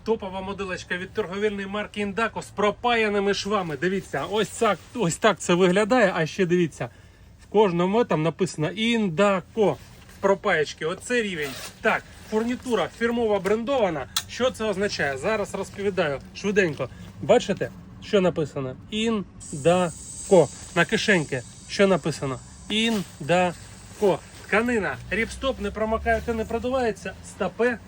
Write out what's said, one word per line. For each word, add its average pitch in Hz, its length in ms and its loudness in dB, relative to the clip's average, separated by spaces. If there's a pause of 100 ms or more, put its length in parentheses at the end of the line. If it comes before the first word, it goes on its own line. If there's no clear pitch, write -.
Топова 196 380 -4
моделечка 185 560 -8
від 185 160 -10
торговельної 202 540 -4
марки 208 340 -6
Індако 202 400 -4
з - 40 -12
пропаяними 208 880 2
швами. 190 440 -2
Дивіться, 165 540 -2
ось 226 180 0
так, 214 300 2 (160)
ось 185 220 0
так 208 220 4
це - 140 2
виглядає. 190 640 4
А 170 100 0
ще 185 200 0
дивіться, 170 440 0 (540)
в - 20 -20
кожному 196 580 4
там 160 200 0
написано 160 460 -2
Індако 202 1040 2 (460)
в - 40 -14
пропаєчки. 185 640 2
Оце 233 360 -2
рівень. 165 280 -4 (320)
Так, 185 220 0 (280)
фурнітура 226 580 -2 (100)
фірмова, 233 400 2
брендована. 202 680 0 (240)
Що 247 220 0
це 220 140 -6
означає? 180 520 -2
Зараз 196 380 -2
розповідаю 185 640 -2 (160)
швиденько. 185 540 0 (320)
Бачите, 180 480 2 (340)
що 202 180 2
написано? 143 540 -2 (140)
Індако. 185 1600 2 (260)
На 170 100 4
кишеньки 165 560 0 (280)
що 196 180 4
написано? 147 520 0 (300)
Індако. 180 1500 0 (280)
Тканина. 202 500 0 (120)
Ріпстоп, 220 500 -2
не 202 120 -4
промокаєте, 220 640 0
не 220 120 -2
продувається. 226 680 -2 (120)
Стопе. 220 520 -2 (100)